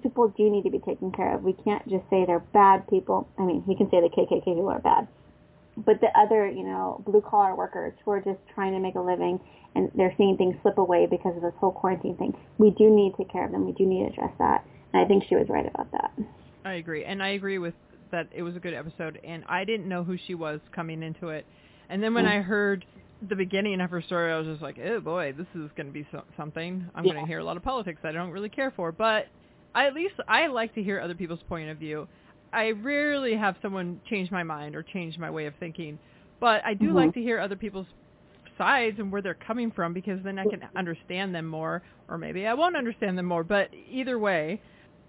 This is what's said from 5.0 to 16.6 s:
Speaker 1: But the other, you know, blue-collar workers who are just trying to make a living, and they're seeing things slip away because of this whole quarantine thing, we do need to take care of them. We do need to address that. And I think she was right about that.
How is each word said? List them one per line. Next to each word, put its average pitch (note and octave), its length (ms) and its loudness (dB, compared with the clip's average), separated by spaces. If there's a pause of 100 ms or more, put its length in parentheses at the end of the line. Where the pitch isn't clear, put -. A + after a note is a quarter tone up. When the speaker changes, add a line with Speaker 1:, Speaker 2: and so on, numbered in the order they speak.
Speaker 1:
But A3 240 4
the A3+ 80 4 (100)
other, G#3 300 6
you F#3+ 160 -6
know, F#3+ 400 -4
blue-collar G#3 500 4
workers F#3 380 -6 (120)
who G#3+ 60 -2
are G3+ 100 0
just G3 180 -4 (160)
trying F#3+ 180 -2
to F#3+ 80 -2
make F#3 140 -2
a F#3 60 -4
living, F3+ 380 0 (360)
and F#3+ 200 2
they're F#3 220 4
seeing G3 200 6
things F3+ 260 2
slip G3 160 4
away F3 280 6
because F3 300 0
of E3+ 60 -6
this E3+ 160 -2
whole F#3+ 140 2
quarantine F3+ 440 -2
thing, - 180 -4 (240)
we G#3+ 120 10
do G#3+ 200 8
need G3+ 220 8
to - 60 -14
take G3 120 -6
care F#3 140 -4
of - 80 -6
them. F#3+ 140 0
We F#3 60 -4
do F#3+ 120 2
need F#3 220 2
to - 60 -6
address - 260 -4
that. - 260 2 (280)
And F#3 120 6
I F#3 40 -2
think G3 200 6
she F#3 80 4
was - 140 4
right - 160 0
about - 260 -6
that. - 200 -4 (520)